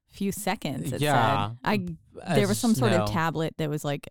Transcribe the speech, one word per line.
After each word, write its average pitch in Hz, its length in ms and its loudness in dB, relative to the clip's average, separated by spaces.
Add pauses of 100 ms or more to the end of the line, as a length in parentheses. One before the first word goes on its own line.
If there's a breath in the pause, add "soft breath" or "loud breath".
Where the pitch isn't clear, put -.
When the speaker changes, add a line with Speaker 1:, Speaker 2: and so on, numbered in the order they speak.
Speaker 1:
few 196 220 -4
seconds, 156 640 -4
it - 80 -2
Speaker 2:
Yeah. 110 480 2
Speaker 1:
said. 120 140 -12
I, 202 220 0 (360)
Speaker 2:
Uh, 175 140 -2
Speaker 1:
there 208 120 6
was 202 120 0
some 226 160 4
sort 214 160 2
Speaker 2:
no. 175 120 4
Speaker 1:
of - 60 -2
tablet 160 480 -2
that 156 120 -2
was, 151 140 -4
like, 147 280 -6